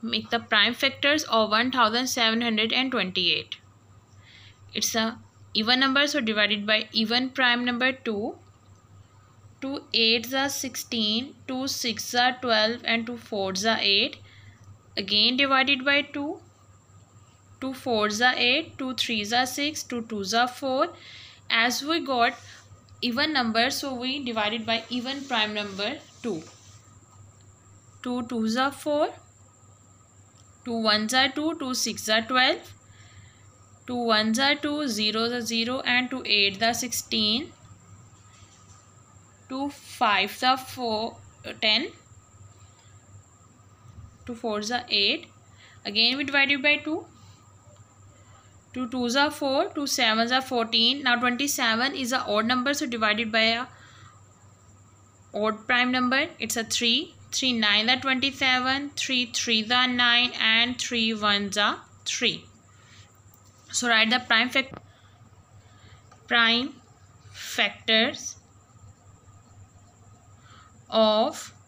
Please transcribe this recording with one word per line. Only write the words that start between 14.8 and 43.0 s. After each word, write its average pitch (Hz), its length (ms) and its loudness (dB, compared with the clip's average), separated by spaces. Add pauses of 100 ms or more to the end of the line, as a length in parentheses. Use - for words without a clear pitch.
Again 208 400 2
divided 262 480 2
by 285 200 2
two. 294 360 -6 (1200)
Two 269 140 -6
fours 214 480 0
are 254 160 4
eight, 254 400 0
two 254 160 -6
threes 214 400 -2
are 247 120 4
six, 285 380 -4
two 240 200 -6
twos 202 300 -6
are 240 140 2
four. 262 460 -2 (560)
As 233 340 2
we 320 160 0
got 262 340 0 (680)
even 269 320 0
number, 233 360 2
so 277 240 -6
we 254 300 -6
divided 220 420 -2
by 226 240 0
even 247 360 -6
prime 214 280 0
number 208 440 -6 (240)
two. 190 200 -4 (1600)
Two 247 260 -4
twos 220 280 -2
are 262 160 0
four, 294 380 -2 (1500)
two 233 180 -4
ones 220 320 2
are 262 140 4
two, 302 320 -2
two 254 140 -4
sixes 226 340 -4
are 214 140 2
twelve, 254 520 0 (1120)
two 247 180 -4
ones 220 340 4
are 277 160 4
two, 294 320 -2
zeros 220 460 0
are 247 80 -4
zero, 226 400 -2
and 247 280 0
two 254 160 -8
eights 202 380 2
are 233 100 2
sixteen, 233 800 -2 (2000)
two 269 200 -4
fives 202 720 0
are 262 160 4
four, 226 600 -4 (280)
uh, 226 60 -12 (100)
ten, 226 260 2 (2500)